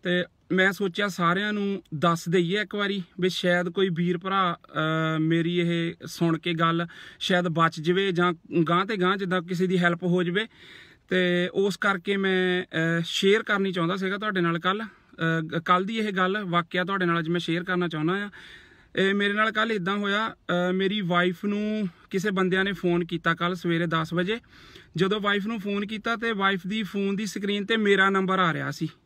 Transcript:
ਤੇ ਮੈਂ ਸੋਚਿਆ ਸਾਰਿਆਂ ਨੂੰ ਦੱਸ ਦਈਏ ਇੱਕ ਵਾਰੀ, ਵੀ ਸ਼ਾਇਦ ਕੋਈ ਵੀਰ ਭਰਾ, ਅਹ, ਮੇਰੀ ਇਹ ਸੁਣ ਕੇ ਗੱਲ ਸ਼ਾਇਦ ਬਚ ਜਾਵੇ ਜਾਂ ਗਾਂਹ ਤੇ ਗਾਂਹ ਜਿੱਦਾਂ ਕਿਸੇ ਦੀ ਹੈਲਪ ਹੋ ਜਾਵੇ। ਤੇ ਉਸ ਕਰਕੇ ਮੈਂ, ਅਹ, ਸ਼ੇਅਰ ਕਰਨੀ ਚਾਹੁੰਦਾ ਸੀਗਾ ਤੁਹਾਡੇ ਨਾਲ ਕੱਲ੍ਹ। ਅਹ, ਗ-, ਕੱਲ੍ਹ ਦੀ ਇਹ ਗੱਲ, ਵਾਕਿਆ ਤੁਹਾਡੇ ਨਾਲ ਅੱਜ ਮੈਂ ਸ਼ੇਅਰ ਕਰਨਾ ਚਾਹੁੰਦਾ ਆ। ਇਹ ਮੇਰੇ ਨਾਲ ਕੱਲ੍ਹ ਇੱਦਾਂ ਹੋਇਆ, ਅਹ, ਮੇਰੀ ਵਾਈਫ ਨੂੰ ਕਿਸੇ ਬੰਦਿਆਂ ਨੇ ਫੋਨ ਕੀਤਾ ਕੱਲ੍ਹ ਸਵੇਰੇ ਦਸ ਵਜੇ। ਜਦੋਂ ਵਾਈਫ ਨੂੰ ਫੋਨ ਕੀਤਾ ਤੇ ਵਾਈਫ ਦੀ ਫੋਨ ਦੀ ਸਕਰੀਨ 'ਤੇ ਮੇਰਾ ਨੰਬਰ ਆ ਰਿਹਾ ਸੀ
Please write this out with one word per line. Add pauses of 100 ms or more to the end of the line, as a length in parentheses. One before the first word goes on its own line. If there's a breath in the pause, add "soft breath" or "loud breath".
ਤੇ (280)
ਮੈਂ
ਸੋਚਿਆ
ਸਾਰਿਆਂ
ਨੂੰ (120)
ਦੱਸ
ਦਈਏ
ਇੱਕ
ਵਾਰੀ, (160)
ਵੀ
ਸ਼ਾਇਦ
ਕੋਈ
ਵੀਰ
ਭਰਾ,
ਅਹ,
ਮੇਰੀ
ਇਹ (120)
ਸੁਣ
ਕੇ
ਗੱਲ (320 loud breath)
ਸ਼ਾਇਦ
ਬਚ
ਜਾਵੇ
ਜਾਂ (360)
ਗਾਂਹ
ਤੇ
ਗਾਂਹ
ਜਿੱਦਾਂ
ਕਿਸੇ
ਦੀ
ਹੈਲਪ
ਹੋ
ਜਾਵੇ। (600 loud breath)
ਤੇ
ਉਸ
ਕਰਕੇ
ਮੈਂ,
ਅਹ,
ਸ਼ੇਅਰ
ਕਰਨੀ
ਚਾਹੁੰਦਾ
ਸੀਗਾ
ਤੁਹਾਡੇ
ਨਾਲ
ਕੱਲ੍ਹ।
ਅਹ,
ਗ-,
ਕੱਲ੍ਹ
ਦੀ
ਇਹ
ਗੱਲ,
ਵਾਕਿਆ
ਤੁਹਾਡੇ
ਨਾਲ
ਅੱਜ
ਮੈਂ
ਸ਼ੇਅਰ
ਕਰਨਾ
ਚਾਹੁੰਦਾ
ਆ। (680 loud breath)
ਇਹ
ਮੇਰੇ
ਨਾਲ
ਕੱਲ੍ਹ
ਇੱਦਾਂ
ਹੋਇਆ, (140)
ਅਹ,
ਮੇਰੀ
ਵਾਈਫ
ਨੂੰ (200 loud breath)
ਕਿਸੇ
ਬੰਦਿਆਂ
ਨੇ
ਫੋਨ
ਕੀਤਾ
ਕੱਲ੍ਹ
ਸਵੇਰੇ
ਦਸ
ਵਜੇ। (560 loud breath)
ਜਦੋਂ
ਵਾਈਫ
ਨੂੰ
ਫੋਨ
ਕੀਤਾ
ਤੇ
ਵਾਈਫ
ਦੀ
ਫੋਨ
ਦੀ
ਸਕਰੀਨ
'ਤੇ
ਮੇਰਾ
ਨੰਬਰ
ਆ
ਰਿਹਾ
ਸੀ (160)